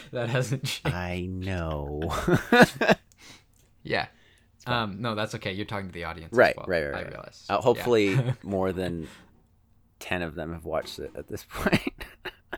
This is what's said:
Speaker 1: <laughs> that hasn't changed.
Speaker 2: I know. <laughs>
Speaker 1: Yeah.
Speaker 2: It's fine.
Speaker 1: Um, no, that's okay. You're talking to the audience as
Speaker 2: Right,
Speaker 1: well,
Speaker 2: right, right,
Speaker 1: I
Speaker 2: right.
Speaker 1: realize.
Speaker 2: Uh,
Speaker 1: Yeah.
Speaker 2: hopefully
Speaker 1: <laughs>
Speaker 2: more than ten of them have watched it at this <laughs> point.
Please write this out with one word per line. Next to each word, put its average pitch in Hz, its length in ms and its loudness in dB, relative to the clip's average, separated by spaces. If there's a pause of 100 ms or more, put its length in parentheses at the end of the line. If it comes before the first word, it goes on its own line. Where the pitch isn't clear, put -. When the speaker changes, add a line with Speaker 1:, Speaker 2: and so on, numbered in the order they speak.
Speaker 1:
<laughs> - 120 -18
that 120 160 -4
hasn't 131 360 0
changed. - 300 -6
Speaker 2:
I 90 320 -4
know. 80 760 -4 (500)
<laughs> - 460 6 (880)
Speaker 1:
Yeah. 98 240 -2 (480)
Speaker 2:
It's - 80 -20
fine. 123 100 -2
Speaker 1:
Um, 110 260 -4
no, 120 140 -2
that's 107 220 -4
okay. 104 160 -6
You're 101 120 -4
talking 101 220 -6
to 87 80 -12
the 85 100 -8
audience 82 280 -10
as 113 40 2
Speaker 2:
Right, 101 200 8
Speaker 1:
well, - 100 -10
Speaker 2:
right, 85 180 2
right, 71 100 -4
Speaker 1:
I 92 100 -4
Speaker 2:
right. - 60 -10
Speaker 1:
realize. - 380 -16
Speaker 2:
Uh, 101 80 2
Speaker 1:
Yeah. - 60 2
Speaker 2:
hopefully 110 560 4 (140)
Speaker 1:
<laughs> - 100 -8
Speaker 2:
more 95 300 0
than 87 360 -4 (880)
ten 92 220 -4
of 82 140 -6
them 82 180 -6
have 82 140 -12
watched 78 320 -4
it 67 180 -10
at 76 120 -12
this - 160 -10
<laughs> - 40 -20
point. - 560 -2 (540)